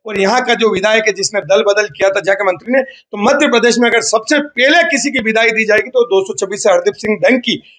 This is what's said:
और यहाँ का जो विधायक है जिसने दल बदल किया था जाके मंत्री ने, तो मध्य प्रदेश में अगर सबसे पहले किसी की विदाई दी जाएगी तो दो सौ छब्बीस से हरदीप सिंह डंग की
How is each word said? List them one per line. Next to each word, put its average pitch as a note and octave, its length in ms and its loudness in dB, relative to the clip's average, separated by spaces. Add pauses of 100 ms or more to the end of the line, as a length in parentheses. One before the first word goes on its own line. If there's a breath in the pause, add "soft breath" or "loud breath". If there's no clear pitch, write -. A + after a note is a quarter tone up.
और G#3 140 -6
यहाँ G#3 200 2
का B3 140 0
जो A3 180 2
विधायक G#3+ 340 0
है G#3+ 60 2
जिसने G3 300 -4
दल F#3+ 200 2
बदल G3+ 260 0
किया G3 220 -2
था G3 100 -2
जाके G3 240 -2
मंत्री F#3 280 -4
ने, C4 100 2
तो - 380 -14
मध्य C#4+ 280 2
प्रदेश A#3 300 2
में A#3+ 120 2
अगर A#3 120 2
सबसे A3+ 380 0
पहले D4 460 2
किसी C#4 240 -2
की B3+ 120 -4
विदाई A3 280 0
दी A3 140 -2
जाएगी G#3+ 260 0
तो B3 160 2
दो F#3+ 180 0
सौ G3+ 120 -8
छब्बीस G3 260 -6
से G#3+ 80 4
हरदीप F#3 260 2
सिंह G#3+ 240 -4
डंग A#3+ 200 2
की A3 200 -4 (180 soft breath)